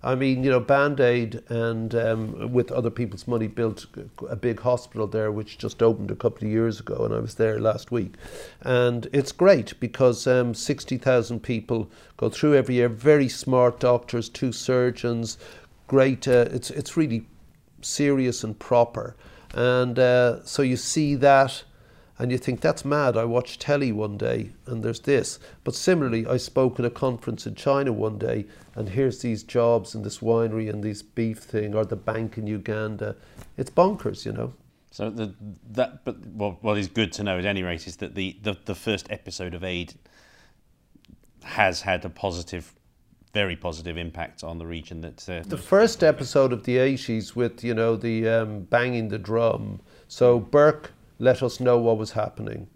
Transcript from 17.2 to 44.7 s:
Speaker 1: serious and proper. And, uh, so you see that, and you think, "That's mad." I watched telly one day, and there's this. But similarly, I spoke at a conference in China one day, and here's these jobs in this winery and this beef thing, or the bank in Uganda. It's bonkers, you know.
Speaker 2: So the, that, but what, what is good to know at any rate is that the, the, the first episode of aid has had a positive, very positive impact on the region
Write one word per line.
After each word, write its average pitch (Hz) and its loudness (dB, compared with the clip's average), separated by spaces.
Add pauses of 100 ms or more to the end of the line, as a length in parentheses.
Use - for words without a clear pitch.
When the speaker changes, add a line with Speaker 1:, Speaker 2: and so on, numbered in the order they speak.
Speaker 1:
serious 135 0
and 110 -6
proper. 117 0 (360)
And, 123 0
uh, 123 4
so - -2
you 127 2
see 143 -2
that, 135 6 (540)
and 123 -2
you 127 0
think, 123 -4
"That's 160 0
mad." 143 2
I 113 2
watched 120 -2
telly 143 0
one 104 -4
day, 113 -2 (120)
and 117 -8
there's 113 -4
this. 131 0 (260)
But 127 -4
similarly, 127 2
I 123 0
spoke 127 0
at 120 0
a 117 0
conference 123 -4
in 107 -8
China 139 0
one 107 -2
day, 110 -4 (280)
and 107 -6
here's 127 0
these 113 -4
jobs 117 2
in 113 -8
this 104 -10
winery 110 0
and 104 -6
this 104 -6
beef 113 -4
thing, 107 -4
or 110 2
the 101 -4
bank 110 -6
in 110 -6
Uganda. 107 -6 (420)
It's - -4
bonkers, 175 2
you 107 -6
know. 113 -6 (360)
Speaker 2:
So 107 -8
the, 107 -8 (380)
that, 123 -4
but - -8
what, 101 -6
what 107 0
is 98 -2
good 104 0
to - -8
know 98 0
at 90 -4
any 101 -2
rate 87 -6
is 87 -14
that - -12
the, 95 -6
the, 104 -4
the 98 -6
first 101 -4
episode 92 -10
of 87 -10
aid 90 -6 (1500)
has 95 0
had 92 -2
a - -8
positive, 87 -8 (600)
very 98 0
positive 82 -8
impact 85 -10
on 82 -10
the 82 -12
region 82 -12